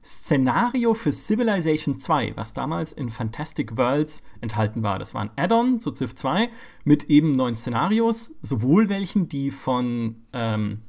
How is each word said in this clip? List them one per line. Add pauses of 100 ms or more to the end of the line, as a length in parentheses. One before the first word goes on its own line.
Szenario
für
Civilization
zwei,
was
damals
in
Fantastic
Worlds (180)
enthalten
war.
Das
war
ein
Add-on
zu
Civ
zwei (340)
mit
eben
neuen
Szenarios,
sowohl
welchen,
die
von, (180)
ähm,